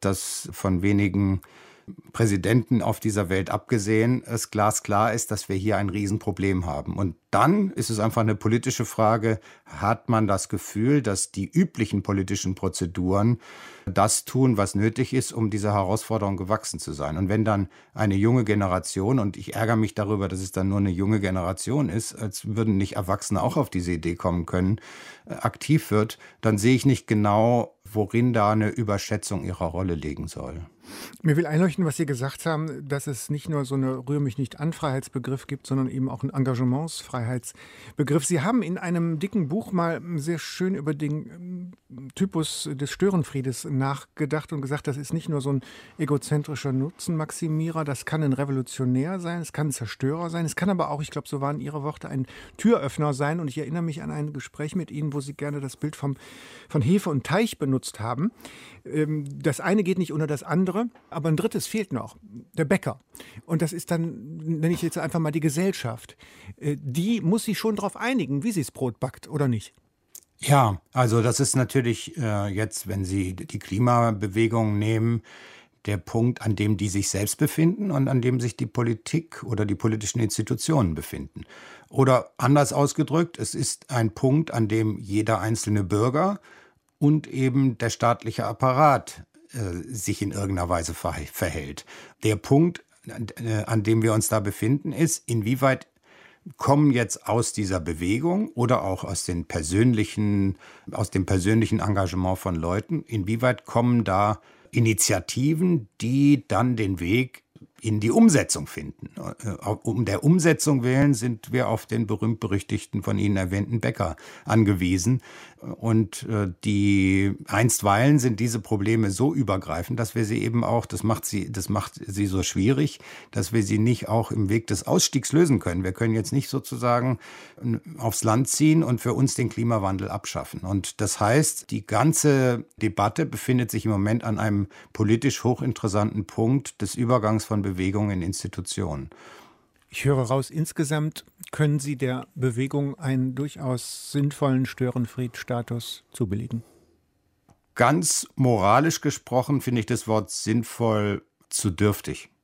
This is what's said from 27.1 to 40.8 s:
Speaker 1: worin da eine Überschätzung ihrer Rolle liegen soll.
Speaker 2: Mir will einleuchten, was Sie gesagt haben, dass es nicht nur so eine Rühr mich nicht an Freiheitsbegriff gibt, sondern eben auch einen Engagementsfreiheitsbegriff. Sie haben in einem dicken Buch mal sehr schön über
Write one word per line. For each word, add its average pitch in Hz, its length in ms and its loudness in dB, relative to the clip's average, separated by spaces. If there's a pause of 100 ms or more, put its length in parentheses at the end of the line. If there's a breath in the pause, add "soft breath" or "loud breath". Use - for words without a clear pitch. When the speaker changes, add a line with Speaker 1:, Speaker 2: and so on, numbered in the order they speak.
Speaker 1:
worin 107 480 0
da 107 200 4
eine 107 160 4
Überschätzung 101 760 -2
ihrer 90 220 -4
Rolle 87 300 -2
liegen 76 320 -6
soll. 76 360 -10 (580 loud breath)
Speaker 2:
Mir 151 140 4
will 170 100 2
einleuchten, 165 380 2
was 156 140 -2
Sie 165 80 0
gesagt 135 400 -4
haben, 151 420 -4
dass 139 180 -4
es 139 240 -8
nicht 147 180 -6
nur 147 160 0
so 131 120 -4
eine 131 320 -2
Rühr 147 100 0
mich 143 200 -2
nicht 135 200 -4
an 156 140 -2
Freiheitsbegriff 131 760 -4
gibt, - 220 -10
sondern 135 200 0
eben 131 200 -2
auch 127 140 -8
einen 135 100 -2
Engagementsfreiheitsbegriff. 131 1900 -2
Sie 175 160 2
haben 214 220 2
in 170 140 -2
einem 170 440 0
dicken 190 280 -2
Buch 202 220 -4
mal 170 300 0 (160)
sehr 156 240 -2
schön 185 340 -4
über 151 200 -2